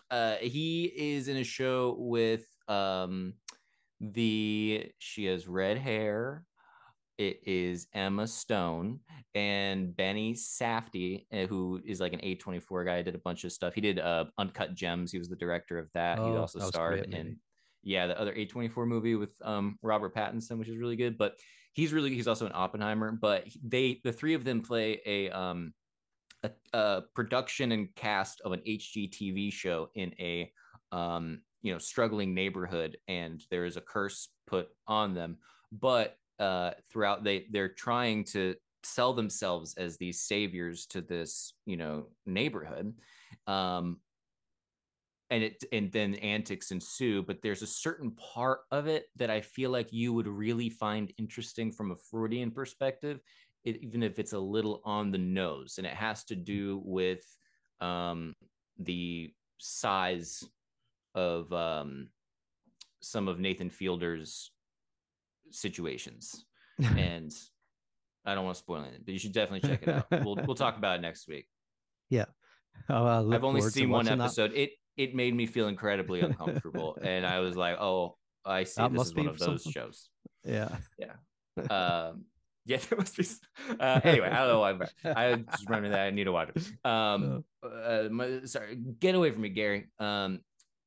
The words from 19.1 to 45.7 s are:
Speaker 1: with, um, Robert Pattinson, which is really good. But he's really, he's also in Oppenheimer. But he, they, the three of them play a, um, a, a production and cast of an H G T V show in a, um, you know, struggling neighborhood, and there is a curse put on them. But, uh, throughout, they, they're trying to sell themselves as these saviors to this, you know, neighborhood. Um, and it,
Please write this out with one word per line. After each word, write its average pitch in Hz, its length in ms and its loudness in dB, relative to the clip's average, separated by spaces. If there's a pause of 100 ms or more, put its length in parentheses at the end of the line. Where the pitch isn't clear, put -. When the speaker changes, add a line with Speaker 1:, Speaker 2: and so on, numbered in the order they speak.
Speaker 1:
with, 104 280 -2
um, 104 380 -2
Robert 107 340 2
Pattinson, 113 440 -4
which 110 100 -6
is 113 80 -8
really 120 200 -2
good. 120 200 0
But 104 220 0 (340)
he's 151 200 2
really, 143 220 4
he's 120 140 0
also 117 180 4
in 98 80 -4
Oppenheimer. 107 580 0
But 104 340 2
he, - 160 -16
they, 127 400 2
the 117 100 0
three 156 220 0
of 151 100 0
them 120 180 2
play 113 440 0
a, 98 240 0
um, 90 420 -4 (720)
a, 110 80 -2 (220)
a 104 300 4 (120)
production 123 580 0
and 104 220 0
cast 101 460 -2
of 101 120 -4
an 90 140 -2
H - 260 -4
G 101 140 -4
T 98 240 -6
V 101 220 -2
show 85 420 -2
in 92 240 -6
a, 87 320 -4 (400)
um, 85 520 -4 (200)
you 104 100 -2
know, 87 60 -4
struggling 104 560 0
neighborhood, 90 720 -2
and 85 340 -6 (120)
there 87 140 0
is 87 100 -6
a 90 40 -10
curse - 500 -4 (180)
put 90 200 0 (200)
on 107 260 2
them. 85 240 -4 (320)
But, 117 460 2 (240)
uh, 90 320 2 (180)
throughout, 101 340 2
they, 98 280 2
they're 98 200 2
trying 120 520 2
to 92 320 0 (260)
sell 127 320 4
themselves 95 600 -2
as 87 200 -4
these 90 260 -4
saviors 87 640 -2
to - 140 -8
this, 85 540 -4 (100)
you 95 120 -4
know, 76 320 -6 (180)
neighborhood. 98 680 -2 (540)
Um, 90 540 -2 (1300)
and 113 140 4
it, - 280 -4